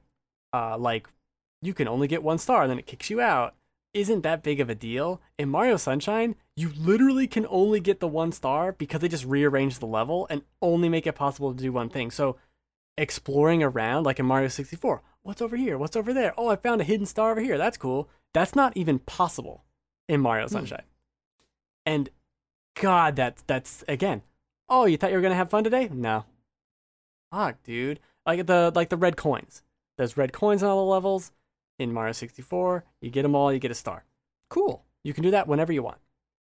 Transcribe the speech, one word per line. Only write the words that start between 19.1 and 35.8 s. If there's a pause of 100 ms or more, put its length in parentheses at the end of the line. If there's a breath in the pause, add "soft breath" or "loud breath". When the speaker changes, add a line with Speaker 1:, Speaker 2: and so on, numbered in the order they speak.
Speaker 1:
in
Mario
Speaker 2:
Hmm.
Speaker 1:
Sunshine. (1000)
And (720)
God,
that's,
that's,
again, (480)
oh,
you
thought
you
were
gonna
have
fun
today?
No. (1040)
Fuck,
dude. (260)
Like
the,
like,
the
red
coins. (340)
There's
red
coins
on
all
the
levels. (480)
In
Mario
sixty-four, (180)
you
get
'em
all,
you
get
a
star. (460)
Cool. (200)
You
can
do
that
whenever
you